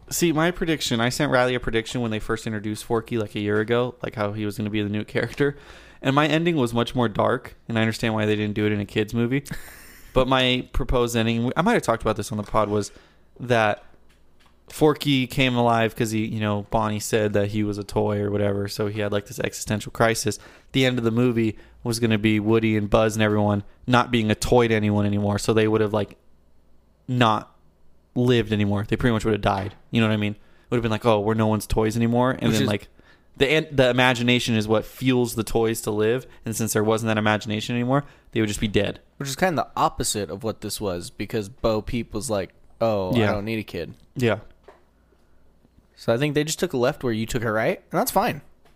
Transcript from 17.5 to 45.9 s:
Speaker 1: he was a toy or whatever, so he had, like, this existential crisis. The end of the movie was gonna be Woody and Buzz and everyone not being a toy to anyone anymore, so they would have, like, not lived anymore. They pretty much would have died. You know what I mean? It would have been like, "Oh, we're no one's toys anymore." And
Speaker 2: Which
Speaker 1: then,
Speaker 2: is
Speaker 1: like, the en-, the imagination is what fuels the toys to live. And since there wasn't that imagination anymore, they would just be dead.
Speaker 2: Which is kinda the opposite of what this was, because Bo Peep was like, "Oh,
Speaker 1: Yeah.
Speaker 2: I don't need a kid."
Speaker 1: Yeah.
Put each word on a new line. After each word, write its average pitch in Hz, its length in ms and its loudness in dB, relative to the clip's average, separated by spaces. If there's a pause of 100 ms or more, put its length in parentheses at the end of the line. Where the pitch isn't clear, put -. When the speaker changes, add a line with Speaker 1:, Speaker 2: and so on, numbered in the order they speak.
Speaker 1:
he 107 120 -2
was 104 140 -4
a 104 80 -6
toy 104 340 0
or 101 100 -2
whatever, 101 380 -2
so 107 200 -4
he 104 120 -6
had, 104 140 -2
like, 104 140 -4
this - 120 -14
existential - 500 -4
crisis. 113 480 0 (360)
The 131 120 2
end 127 120 2
of 117 80 0
the 113 60 2
movie 117 460 2 (280)
was 117 160 -4
gonna 110 160 2
be 107 240 2
Woody 110 340 2
and 104 140 -2
Buzz 110 260 4
and 110 80 2
everyone 104 400 2 (240)
not 123 240 4
being 113 180 2
a 107 60 4
toy 120 320 4
to 113 80 2
anyone 104 300 2
anymore, 101 340 0
so - 140 0
they 110 120 6
would 107 140 4
have, 107 140 0
like, 104 240 -2 (880)
not 120 480 2 (580)
lived 120 380 2
anymore. 104 380 0
They 117 80 -2
pretty 120 160 2
much 110 100 -2
would 110 100 0
have 101 80 0
died. 98 340 -2 (160)
You 117 100 2
know 113 80 4
what 107 40 2
I 107 40 0
mean? 104 160 -2
It - 60 -20 (320)
would 127 40 0
have 117 80 0
been 117 80 0
like, 107 140 -2
"Oh, 107 160 4
we're 107 140 0
no 110 120 2
one's 107 180 0
toys 110 300 0
anymore." 120 360 2
And - 180 -6
Speaker 2:
Which 110 60 2
Speaker 1:
then, 123 80 2
Speaker 2:
is 135 40 2
Speaker 1:
like, 104 220 -4 (480)
the 135 100 4
en-, 156 240 2
the 131 180 4
imagination 123 680 2
is 107 120 0
what 110 180 2
fuels 123 500 0
the 113 100 -2
toys 113 360 0
to 113 100 -4
live. 110 360 0 (180)
And 113 80 -6
since 110 200 -2
there 107 100 2
wasn't 110 240 2
that 110 100 4
imagination 107 580 0
anymore, 127 280 0 (300)
they 113 80 0
would 110 80 2
just 104 100 -6
be 113 80 0
dead. 101 320 0 (180)
Speaker 2:
Which 139 120 -8
is 135 60 -6
kinda 175 280 0
the - 40 -12 (120)
opposite 120 500 -2
of 98 140 -10
what 107 180 -4
this 104 200 -6
was, 90 300 -4
because 104 380 -6
Bo 110 320 -2
Peep 117 320 -6
was 107 160 -6
like, 101 240 -2 (260)
"Oh, 104 360 0
Speaker 1:
Yeah. 107 140 2
Speaker 2:
I 104 40 2
don't 101 120 -6
need 113 140 -4
a 104 40 -6
kid." 87 300 -10 (220)
Speaker 1:
Yeah. 113 240 0 (1600)